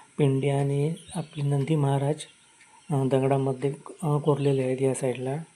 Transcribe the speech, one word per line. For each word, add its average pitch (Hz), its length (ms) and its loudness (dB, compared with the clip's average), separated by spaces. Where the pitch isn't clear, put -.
पिंडी 139 320 2
आणि 139 440 0
आपले 151 280 -8
नंदी 143 320 0
महाराज, 139 400 2
अ, 135 160 2
दगडामध्ये, 135 640 2
अ, 147 140 2
कोरलेले 139 460 2
आहेत 127 180 -2
या 135 120 2
साईडला 127 420 -4